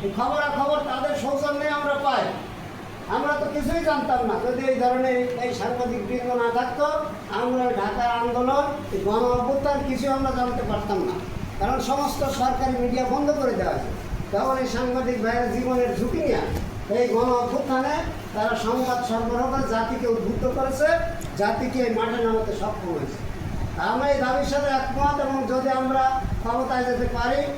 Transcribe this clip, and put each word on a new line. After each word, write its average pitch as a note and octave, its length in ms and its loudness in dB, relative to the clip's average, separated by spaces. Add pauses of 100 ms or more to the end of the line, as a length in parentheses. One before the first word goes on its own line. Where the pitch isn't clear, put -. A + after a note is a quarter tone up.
এই G3 140 -2
খবরাখবর D4 600 2
তাদের C4+ 380 -2
সৌজন্যে C#4+ 540 0
আমরা C#4+ 240 0
পাই। C#4 300 0 (840)
আমরা C#4+ 320 0
তো D4 140 0
কিছুই D#4+ 320 0
জানতাম C#4 400 2
না। A3+ 260 0
যদি C4+ 160 0
এই C4 120 2
ধরনের B3+ 360 2
এই B3 380 0
সাংবাদিক A#3+ 540 -2
বৃন্দ B3 260 -2
না A#3 200 2
থাকতো, B3+ 320 0 (460)
আমরা B3 340 0
ঢাকার G#3+ 460 0
আন্দোলন, B3 520 2 (280)
এই G3 80 -2
গণ G#3+ 200 2
অভ্যুত্থান C4+ 680 2
কিছু C4 240 0
আমরা C4+ 260 0
জানতে A#3+ 320 0
পারতাম G3+ 280 0
না। F3+ 140 0 (480)
কারণ - 200 0
সমস্ত C#4 440 0
সরকারি B3+ 560 2
মিডিয়া B3 300 2
বন্ধ C#4+ 220 2
করে C4 200 2
দেওয়া F#3+ 220 0
হয়েছে। - 640 -4
তখন C4 200 2
এই B3+ 100 0
সাংবাদিক B3 560 0
ভাইয়ের A#3 300 2
জীবনের B3 460 2
ঝুঁকি B3 180 0
নিয়ে C#4+ 200 2 (520)
এই A#3+ 180 4
গণ A#3+ 240 2
অভ্যুত্থানে C4 640 0 (400)
তারা G#3+ 220 0
সংবাদ B3 500 0
সরবরাহ A#3 460 0
করে C4+ 180 0
জাতিকে B3 380 0
উদ্বুদ্ধ B3+ 520 0
করেছে, C4+ 280 2 (500)
জাতিকে A#3 420 0
এই A3+ 160 2
মাঠে A#3 280 0
নামাতে A3 280 2
সক্ষম F#3+ 400 -4
হয়েছে। D3 400 -4 (500)
আমরা B3 280 2
এই C4+ 120 2
দাবির C4+ 240 2
সাথে C#4+ 220 0
একমত C#4 520 2
এবং C4+ 280 0
যদি B3+ 220 2
আমরা C4 520 2 (220)
ক্ষমতায় B3 420 0
যেতে B3 280 0
পারি B3 280 2 (160)